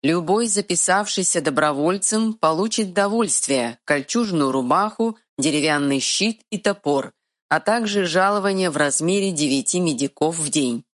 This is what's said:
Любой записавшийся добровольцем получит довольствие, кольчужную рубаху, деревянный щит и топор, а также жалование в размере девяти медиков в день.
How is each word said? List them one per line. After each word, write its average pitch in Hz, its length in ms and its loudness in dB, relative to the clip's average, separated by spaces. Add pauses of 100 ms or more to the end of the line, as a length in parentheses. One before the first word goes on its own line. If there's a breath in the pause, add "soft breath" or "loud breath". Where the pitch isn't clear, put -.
Любой 175 460 0
записавшийся 190 920 0
добровольцем 160 920 0
получит 185 580 0
довольствие, 190 920 0
кольчужную 151 680 0
рубаху, 190 640 0 (220 soft breath)
деревянный 143 640 0
щит 214 500 -2
и 208 80 -6
топор, 147 540 -2 (360)
а 156 120 2
также 202 440 0
жалование 190 680 2
в - 60 -6
размере 175 540 0
девяти 147 480 0
медиков 156 580 -2
в 151 140 -6
день. 123 340 -2 (120)